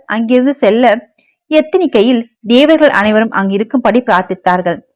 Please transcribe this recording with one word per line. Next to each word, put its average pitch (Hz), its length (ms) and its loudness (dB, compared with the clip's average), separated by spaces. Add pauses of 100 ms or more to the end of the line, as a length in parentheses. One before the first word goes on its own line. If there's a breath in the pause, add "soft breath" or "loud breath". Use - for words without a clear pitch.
அங்கிருந்து 247 480 0
செல்ல 233 300 0 (680)
எத்தனிக்கையில் 302 720 0 (200)
தேவர்கள் 294 480 2
அனைவரும் 214 400 0
அங்கிருக்கும்படி 208 720 -2
பிரார்த்தித்தார்கள். 185 800 -2 (180)